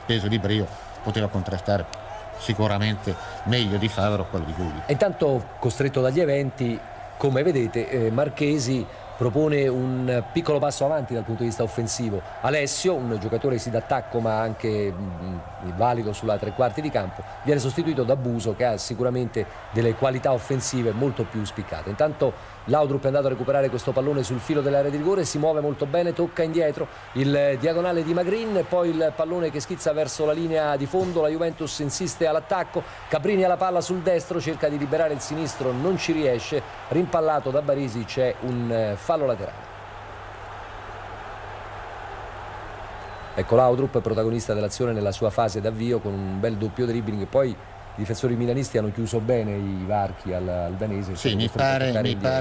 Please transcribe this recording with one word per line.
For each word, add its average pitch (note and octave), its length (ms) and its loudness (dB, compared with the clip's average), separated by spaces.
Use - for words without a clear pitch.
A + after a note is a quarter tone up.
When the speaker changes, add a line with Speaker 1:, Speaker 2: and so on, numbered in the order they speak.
Speaker 1:
peso A2 220 0
di A2 140 2
Brio G#2 260 2
poteva G#2 240 0
contrastare F#2+ 580 0
sicuramente G#2 760 0
meglio G#2+ 340 2
di G#2+ 100 2
Favero G2+ 400 0
quello F2 160 -4
di D#2 100 -6
Gullit. D#2 320 -4
Speaker 2:
E - 60 2
intanto, C#3+ 580 2
costretto C3 400 2
dagli C3 200 4
eventi, C3+ 580 0
come C3+ 280 4
vedete, A#2+ 440 2
eh, A2+ 220 2
Marchesi C3+ 760 2
propone C#3 520 4
un B2+ 640 0
piccolo D#3+ 260 2
passo C#3 260 0
avanti C#3 300 0
dal A2+ 80 0
punto A2 200 -4
di A#2+ 60 2
vista A2 140 0
offensivo. A2 580 -2
Alessio, D3 540 2
un A#2+ 260 0
giocatore A2+ 380 2
sì A#2+ 120 -4
d'attacco A#2 480 0
ma A2 220 2
anche, G#2+ 520 0
mm, F2+ 440 -6
valido A#2 360 2
sulla G#2 240 0
tre G#2 140 -4
quarti B2 300 0
di D3+ 100 -2
campo, G2+ 320 -2
viene C#3+ 160 4
sostituito C3+ 420 0
da B2 140 4
Buso, A#2 400 0
che B2 80 0
ha A#2 120 2
sicuramente A#2+ 680 -2
delle A2+ 240 4
qualità C3 380 2
offensive B2+ 580 0
molto A#2+ 320 0
più G#2+ 220 -4
spiccate. F#2 460 -6
Intanto C#3+ 420 2
Laudrup C#3 400 2
è - 20 2
andato C#3 200 2
a - 20 2
recuperare C3 400 2
questo B2 240 -2
pallone C#3 320 2
sul B2+ 160 -2
filo D3 220 0
dell'area C#3 280 2
di C#3+ 60 -2
rigore, F3 280 2
si - 140 -2
muove D3+ 220 2
molto D3 260 0
bene, E3+ 260 2
tocca E3+ 300 0
indietro D#3+ 460 0
il C#3 480 4
diagonale E3+ 420 2
di D#3+ 120 0
Magrin, F#3+ 540 2
poi F3 200 2
il D#3+ 260 2
pallone E3 360 0
che C#3+ 100 -4
schizza D#3+ 320 -2
verso D3+ 320 0
la D3+ 80 4
linea D#3 440 2
di C#3 100 -2
fondo, F3+ 340 0
la D3+ 80 4
Juventus D#3+ 520 -2
insiste D#3+ 460 0
all'attacco, D#3+ 560 0
Cabrini F#3 360 4
ha F3+ 40 6
la F3+ 100 4
palla F3+ 220 2
sul F#3 180 0
destro, F3 420 2
cerca D3 280 0
di D3 80 0
liberare D3 380 2
il C3 60 -2
sinistro, D3 500 -2
non D#3 280 2
ci - 140 0
riesce, C#3 480 2
rimpallato D#3 600 2
da C#3 120 2
Barisi, C3+ 420 0
c'è B2 360 0
un, A#2+ 320 -2
eh, A2 320 2
fallo D#3 220 2
laterale. G#2 460 -4
Ecco A2 200 2
Laudrup, B2+ 440 4
protagonista A2 540 0
dell'azione G#2+ 380 -2
nella G#2 200 0
sua A2+ 160 0
fase A2 320 0
d'avvio, A2+ 380 0
con G2+ 160 -4
un F#2+ 260 -4
bel A2+ 160 0
doppio G#2+ 300 -2
dribbling, A2+ 360 -2
e G2 40 -4
poi C3+ 240 2
i G2 60 -6
difensori A2+ 400 0
milanisti A#2+ 420 0
hanno G#2+ 140 2
chiuso A2+ 260 -2
bene A2 380 2
i G2 300 -2
varchi G2 460 -2
al, F2+ 160 -2
al F2+ 260 -2
danese, G2 420 -4
Speaker 1:
Sì, C3 140 0
Speaker 2:
sono G#2 120 2
Speaker 1:
mi A2+ 60 2
Speaker 2:
costretti C3+ 180 0
a C3+ 60 4
Speaker 1:
pare, C3 160 2
Speaker 2:
toccare A#2+ 200 2
Speaker 1:
mi A#2 80 0
pare A#2+ 240 0